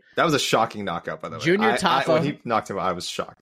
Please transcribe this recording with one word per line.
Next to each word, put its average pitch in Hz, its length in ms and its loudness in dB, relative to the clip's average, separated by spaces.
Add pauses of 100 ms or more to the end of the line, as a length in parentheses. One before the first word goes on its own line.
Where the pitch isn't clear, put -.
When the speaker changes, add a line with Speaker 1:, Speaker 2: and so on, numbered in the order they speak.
(160)
Speaker 1:
That 135 80 4
was 160 100 2
a 135 60 2
shocking 110 440 0
knockout, 85 380 -6
by 85 80 -10
the 80 80 -10
way. - 60 -8
Speaker 2:
Junior 202 260 2
Speaker 1:
I, 240 40 0
I, 240 40 -2
Speaker 2:
Tafa. 151 300 2
Speaker 1:
when 160 160 4
he 143 200 -4
knocked 110 240 0
him 101 100 -4
out, 87 100 -2
I 92 40 0
was 87 160 -6
shocked. - 340 -8